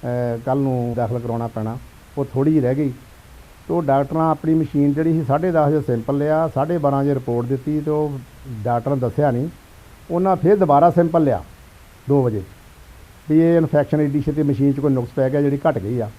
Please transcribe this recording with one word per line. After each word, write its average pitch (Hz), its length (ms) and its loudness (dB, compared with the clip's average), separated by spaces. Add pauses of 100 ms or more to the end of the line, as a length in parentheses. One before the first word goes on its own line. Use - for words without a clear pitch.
ਅਹ, 123 420 -4
ਕੱਲ੍ਹ 135 160 0
ਨੂੰ 123 340 -2
ਦਾਖਲ 120 220 -2
ਕਰਾਉਣਾ 117 280 -6
ਪੈਣਾ, 113 320 -8 (400)
ਉਹ 139 60 -2
ਥੋੜ੍ਹੀ 139 280 0
ਜਿਹੀ 151 100 2
ਰਹਿ 127 120 2
ਗਈ। 143 140 -2 (800)
ਤੇ 170 60 -2
ਉਹ 170 80 0
ਡਾਕਟਰਾਂ 143 480 0
ਆਪਣੀ 160 240 0
ਮਸ਼ੀਨ 143 380 2
ਜਿਹੜੀ 160 200 0
ਸੀ, 160 120 0
ਸਾਢੇ 156 260 0
ਦਸ 156 180 2
ਵਜੇ 151 120 2
ਸੈਂਪਲ 127 380 -2
ਲਿਆ, 156 360 0
ਸਾਢੇ 160 240 -2
ਬਾਰਾਂ 139 240 0
ਵਜੇ 143 120 0
ਰਿਪੋਰਟ 120 320 -4
ਦਿੱਤੀ, 135 340 -4
ਤੇ 151 100 -6
ਉਹ 151 280 -4 (460)
ਡਾਕਟਰ 120 260 -2
ਨੇ 143 60 0
ਦੱਸਿਆ 131 340 0
ਨਹੀਂ। 127 180 -2 (640)
ਉਹਨਾਂ 185 260 0
ਫਿਰ 180 200 4
ਦੁਬਾਰਾ 160 340 4
ਸੈਂਪਲ 170 340 2
ਲਿਆ 110 200 0 (640)
ਦੋ 139 140 4
ਵਜੇ 110 200 -2 (880)
ਵੀ 156 100 6
ਇਹ 170 180 4
ਇਨਫੈਕਸ਼ਨ 151 420 2
ਐਡੀ 147 200 0
ਛੇਤੀ 151 220 -2
ਮਸ਼ੀਨ 139 300 2
'ਚ 139 80 -2
ਕੋਈ 143 120 2
ਨੁਕਸ 123 240 -2
ਪੈ 131 140 0
ਗਿਆ 147 120 0
ਜਿਹੜੀ 143 160 0 (100)
ਘਟ 131 100 -2
ਗਈ 107 220 -4
ਆ। 107 180 -6